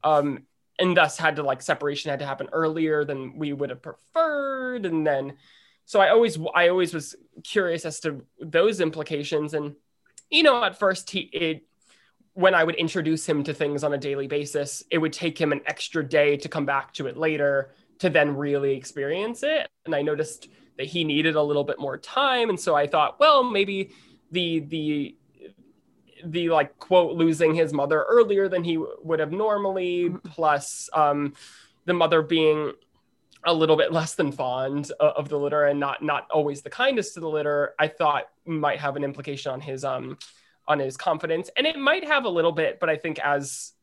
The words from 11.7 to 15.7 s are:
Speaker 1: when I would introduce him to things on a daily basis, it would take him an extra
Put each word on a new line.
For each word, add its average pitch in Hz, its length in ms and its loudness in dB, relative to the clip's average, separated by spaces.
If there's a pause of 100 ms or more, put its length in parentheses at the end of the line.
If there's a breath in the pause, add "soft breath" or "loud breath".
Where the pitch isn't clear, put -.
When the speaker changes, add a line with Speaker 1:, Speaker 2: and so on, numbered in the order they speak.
Speaker 1:
when 185 200 4
I 170 80 6
would 165 140 0
introduce 160 520 -2
him 151 160 0
to 151 100 -4
things 143 280 -2
on 147 120 0
a 139 40 -2
daily 139 300 -6
basis, 147 640 -4
it 170 80 2
would 156 140 0
take 165 240 -6
him 156 140 0
an 143 160 -2
extra 151 420 -4